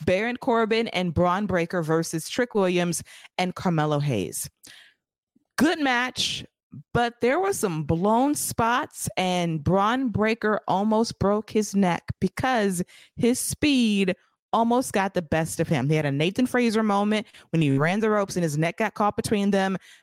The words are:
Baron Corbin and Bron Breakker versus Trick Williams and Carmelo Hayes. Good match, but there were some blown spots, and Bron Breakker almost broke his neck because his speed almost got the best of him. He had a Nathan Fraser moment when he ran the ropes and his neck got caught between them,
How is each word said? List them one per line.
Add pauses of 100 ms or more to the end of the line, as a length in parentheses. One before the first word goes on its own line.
Baron
Corbin
and
Bron
Breakker
versus
Trick
Williams (340)
and
Carmelo
Hayes. (1080)
Good
match, (480)
but
there
were
some
blown
spots,
and
Bron
Breakker
almost
broke
his
neck (160)
because (360)
his
speed (380)
almost
got
the
best
of
him.
He
had
a
Nathan
Fraser
moment (260)
when
he
ran
the
ropes
and
his
neck
got
caught
between
them, (260)